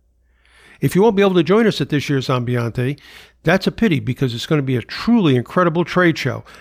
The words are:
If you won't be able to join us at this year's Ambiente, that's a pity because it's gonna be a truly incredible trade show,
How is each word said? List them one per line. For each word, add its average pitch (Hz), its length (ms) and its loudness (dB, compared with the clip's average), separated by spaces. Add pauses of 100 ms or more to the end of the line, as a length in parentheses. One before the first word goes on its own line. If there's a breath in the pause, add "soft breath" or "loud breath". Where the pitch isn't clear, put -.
(840 soft breath)
If 143 120 -2
you 175 60 4
won't 214 160 4
be 196 60 2
able 196 140 4
to 170 60 4
join 208 240 2
us 190 140 0
at 143 80 -2
this 143 220 -2
year's 135 180 -2
Ambiente, 123 720 -4 (440 loud breath)
that's 185 220 0
a 196 60 0
pity 185 260 0
because 120 360 -4
it's 117 100 -10
gonna 151 160 0
be 131 160 -2
a 113 60 -4
truly 196 540 0
incredible 170 500 0
trade 175 320 2
show, 113 260 -6 (160 loud breath)